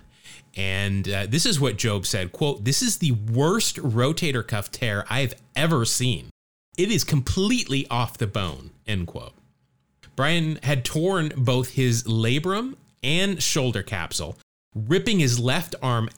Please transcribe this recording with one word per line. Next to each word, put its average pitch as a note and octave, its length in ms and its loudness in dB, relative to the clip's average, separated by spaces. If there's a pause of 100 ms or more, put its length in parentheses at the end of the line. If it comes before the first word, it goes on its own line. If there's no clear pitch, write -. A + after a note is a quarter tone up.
(580)
And, G2 500 0
uh, G2 200 -2
this D3 160 2
is F#3+ 160 2
what A#2+ 160 2
Jobe G#2 300 0
said, F#2 260 -2
quote, C#3+ 320 -2
"This C3 160 2
is B3 160 0
the D3 160 2
worst B2 640 2
rotator C3 680 0
cuff G#2 240 -4
tear G2+ 400 -2
I've B2+ 240 -2 (200)
ever D3 300 2
seen. A#2+ 460 0 (480)
It F#3 120 2
is - 140 2
completely F3 840 0
off A#2 260 -2
the A#2 100 -2
bone," D#2+ 440 -4 (160)
end F#2+ 200 -2
quote. - 280 -12 (800)
Brian D#3 480 2
had C3+ 200 0
torn E3 540 0
both B2+ 360 2
his A#2+ 320 2
labrum D3 720 0 (260)
and E3+ 400 0
shoulder B2 400 0
capsule, E2 560 -6 (360)
ripping F3+ 440 2
his B2+ 200 4
left B2+ 440 0
arm A#2 360 0